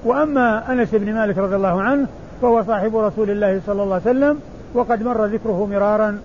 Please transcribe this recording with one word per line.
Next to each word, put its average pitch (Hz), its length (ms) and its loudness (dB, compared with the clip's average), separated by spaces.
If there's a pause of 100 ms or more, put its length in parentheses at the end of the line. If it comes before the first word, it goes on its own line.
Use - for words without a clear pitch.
وأما 254 680 0
أنس 240 240 0
بن 208 180 0
مالك 208 240 0
رضي 190 180 0
الله 190 260 2
عنه 269 260 2 (340)
فهو 233 220 4
صاحب 220 340 0
رسول 214 320 0
الله 202 360 0
صلى 202 180 -2
الله 196 100 0
عليه 180 100 -2
وسلم، 277 360 2 (340)
وقد 233 300 0
مر 226 220 0
ذكره 208 460 -2
مرارا 208 540 0